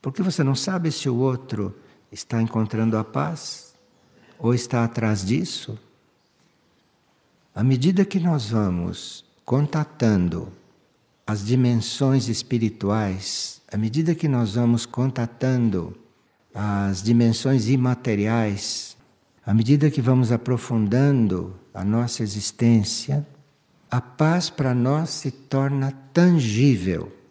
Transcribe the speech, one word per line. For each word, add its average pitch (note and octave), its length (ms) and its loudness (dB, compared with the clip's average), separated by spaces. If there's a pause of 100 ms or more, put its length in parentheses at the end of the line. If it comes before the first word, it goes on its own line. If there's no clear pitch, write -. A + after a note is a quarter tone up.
Porque C#3 220 -6
você F3+ 200 -2
não C3+ 120 2
sabe F3 380 -2
se - 160 -4
o B2 80 0
outro B2 580 -2 (360)
está A2+ 300 -6
encontrando A2 560 0
a G#2+ 80 0
paz - 720 -8 (640)
ou A#2 160 2
está A#2+ 300 0
atrás G#2+ 400 -2
disso. A2 540 -4 (1800)
À A2 100 -2
medida C#3+ 400 4
que F#3+ 160 -2
nós D3+ 300 0
vamos F2+ 760 -2 (200)
contatando A2 1080 0 (760)
as G2+ 180 -4
dimensões B2 840 2
espirituais, G#2+ 1300 -4 (100)
à G#2 60 -8
medida C#3 380 0
que D#3+ 140 -2
nós A#2+ 260 0
vamos A#2+ 320 2
contatando A#2 1080 -2 (600)
as G2+ 480 -2
dimensões A#2 680 2
imateriais, A2+ 1300 -2 (480)
à - 80 -2
medida C3+ 380 4
que C#3 100 -2
vamos B2 320 4
aprofundando A#2 1200 0 (200)
a F#2+ 100 -8
nossa A#2 380 0
existência, A2+ 1040 0 (640)
a B2 100 0
paz E3 500 0
para C3 240 -2
nós C#3 360 0
se - 200 -6
torna C3+ 640 -2 (200)
tangível. B2 1000 4 (160)